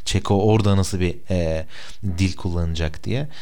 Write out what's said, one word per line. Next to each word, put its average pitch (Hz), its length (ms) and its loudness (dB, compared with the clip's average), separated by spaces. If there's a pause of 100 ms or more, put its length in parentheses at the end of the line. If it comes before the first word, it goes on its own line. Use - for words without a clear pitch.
Checo 98 380 2
orada 104 340 4
nasıl 95 240 0
bir, 87 160 0 (140)
e, 80 360 0 (520)
dil 92 180 0
kullanacak 82 680 -2
diye. 127 240 -2 (140)